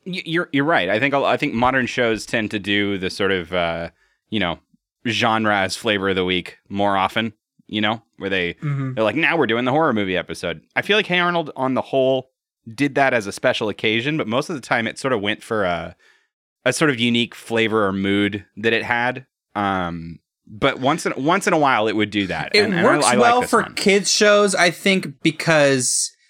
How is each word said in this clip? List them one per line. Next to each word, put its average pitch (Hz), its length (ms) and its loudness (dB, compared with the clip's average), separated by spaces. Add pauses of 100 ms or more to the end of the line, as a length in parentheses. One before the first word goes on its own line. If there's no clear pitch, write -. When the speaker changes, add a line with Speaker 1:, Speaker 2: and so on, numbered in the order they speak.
Speaker 1:
y-, 185 200 -8
you're, 165 260 -4
you're 139 140 2
right. 123 240 2
I 107 100 2
think 135 140 0
a, 143 60 2
I 113 180 2
think 147 160 -2
modern 127 340 2
shows 113 380 -2
tend 107 260 -4
to 110 80 -4
do 101 380 0
the 90 120 -4
sort 98 220 0
of, 90 220 -4
uh, 85 360 -2 (400)
you 110 100 -2
know, 87 200 -2 (480)
genre 110 540 0
as 95 140 -4
flavor 101 340 0
of 92 60 0
the 92 100 0
week 90 320 -4 (120)
more 101 280 0
often, 107 360 -2 (340)
you 107 140 -4
know, 110 200 -2 (160)
where 98 120 -4
they, 90 260 -2
Speaker 2:
Mm-hmm. 139 380 -6
Speaker 1:
they're 110 100 -2
like, 107 120 0
"Now 156 220 0
we're 139 100 2
doing 117 180 -2
the 123 60 0
horror 151 220 2
movie 95 240 0
episode." 82 440 -6 (140)
I 127 60 -2
feel 202 160 0
like 202 100 -2
Hey 180 120 0
Arnold, 175 360 -2
on 131 180 -2
the 117 80 0
whole, 131 480 0 (440)
did 139 220 -2
that 135 180 4
as 110 140 0
a 98 40 -8
special 120 380 -2
occasion, 113 480 -2
but 113 100 -4
most 123 220 -2
of 175 60 -6
the 123 60 -8
time 117 260 -2
it - 100 -8
sort 131 160 -2
of 104 80 -2
went 104 220 -4
for 107 220 -2
a, 85 300 -4 (720)
a 131 80 2
sort 160 180 2
of 117 80 -2
unique 120 360 0
flavor 110 520 0
or 95 60 0
mood 98 520 0 (120)
that 113 160 0
it 107 100 0
had. 120 420 -2 (300)
Um, 87 640 -4 (280)
but 120 320 -2
once 139 260 0
in, 190 80 -2 (100)
once 180 240 2
in 190 60 2
a 165 40 4
while, 127 300 4
it 104 80 0
would 107 140 2
do 101 180 0
that. 80 280 -2
Speaker 3:
It 208 80 6
Speaker 1:
And, - 100 0
and 87 140 2
I, - 80 6
Speaker 3:
works 294 100 2
Speaker 1:
I - 100 4
like 247 60 4
Speaker 3:
well 240 200 4
Speaker 1:
this - 80 -2
Speaker 3:
for 220 140 4
Speaker 1:
one. - 120 -10
Speaker 3:
kids 196 360 2
shows, 208 440 4
I 175 160 4
think, 185 520 -2
because, 143 880 2 (180)